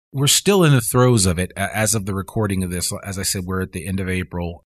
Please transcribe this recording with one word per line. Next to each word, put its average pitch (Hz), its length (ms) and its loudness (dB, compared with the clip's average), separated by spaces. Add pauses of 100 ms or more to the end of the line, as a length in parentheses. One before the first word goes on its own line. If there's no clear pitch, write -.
(120)
we're 139 140 0
still 190 380 4
in 147 80 6
the 131 80 6
throes 123 460 4
of 87 120 0
it 90 180 -4
a-, 98 200 -4
as 107 180 0
of 98 120 -4
the 101 80 -4
recording 98 480 -2
of 90 80 -4
this. 87 220 -4 (120)
As 98 140 -10
I 95 60 -6
said, 92 200 -4
we're 92 180 -4
at - 100 -6
the 85 140 -8
end 95 140 -4
of 92 80 -4
April. 90 540 -6 (140)